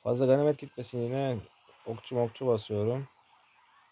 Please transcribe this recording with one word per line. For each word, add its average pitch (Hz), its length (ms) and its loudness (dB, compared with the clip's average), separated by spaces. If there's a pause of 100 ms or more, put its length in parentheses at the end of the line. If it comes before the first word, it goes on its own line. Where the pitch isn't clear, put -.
Fazla 123 220 2
ganimet 143 340 4
gitmesin 127 420 -8
yine. 127 360 -2 (480)
Okçu 117 300 -10
mokçu 120 320 0
basıyorum. 113 600 0 (840)